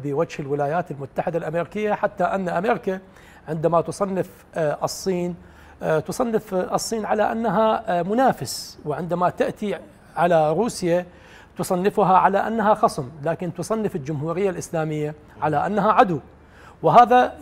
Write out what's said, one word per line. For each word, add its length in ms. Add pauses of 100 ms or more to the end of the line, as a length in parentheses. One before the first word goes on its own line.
بوجه 380
الولايات 480
المتحدة 480
الأمريكية، 560
حتى 300
أن 240
أمريكا 520 (480)
عندما 320
تصنف، 500 (240)
آه، 280
الصين، 520 (480)
آه، 160
تصنف 560
الصين 500
على 280
أنها، 640
آه، 40
منافس، 840
وعندما 440
تأتي 480 (380)
على 360
روسيا 540 (520)
تصنفها 580
على 220
أنها 360
خصم، 340 (160)
لكن 300
تصنف 420
الجمهورية 540
الإسلامية 640 (280)
على 240
أنها 260
عدو، 280 (640)
وهذا 600